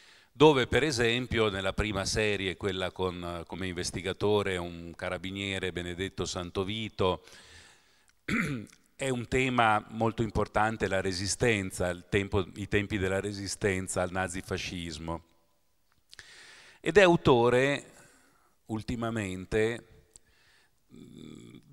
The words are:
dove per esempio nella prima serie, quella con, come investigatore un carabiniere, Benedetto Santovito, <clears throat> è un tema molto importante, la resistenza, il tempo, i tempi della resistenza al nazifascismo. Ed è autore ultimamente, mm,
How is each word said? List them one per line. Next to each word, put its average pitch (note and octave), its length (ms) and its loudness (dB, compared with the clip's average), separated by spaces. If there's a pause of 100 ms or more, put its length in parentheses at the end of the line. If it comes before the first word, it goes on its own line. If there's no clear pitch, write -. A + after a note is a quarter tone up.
(380)
dove C3+ 300 8
per B2 160 2
esempio A#2 640 2
nella F#2+ 220 -2
prima G2+ 320 -2
serie, G2 540 0
quella F#2 340 -2
con, F2 560 -4
come F#2 200 -6
investigatore F#2+ 880 0
un E2+ 360 -8
carabiniere, F#2 800 -6
Benedetto F2 540 -6
Santovito, F#2+ 1000 -2 (1000)
<clears throat> - 100 -4 (640)
è C#3 100 -4
un A#2+ 220 -4
tema B2 520 4 (100)
molto A2+ 320 0
importante, G#2+ 640 0
la F#2+ 100 0
resistenza, F#2+ 880 0
il F2+ 220 -8
tempo, G2 360 0 (100)
i G2+ 120 -8
tempi G#2 300 0
della F#2+ 240 0
resistenza G2 800 -2
al F2+ 100 -2
nazifascismo. F2 1120 -6 (1600)
Ed E3+ 160 2
è G#3 40 12
autore C3+ 880 6 (760)
ultimamente, A2 1200 -4 (1080)
mm, - 600 -20 (180)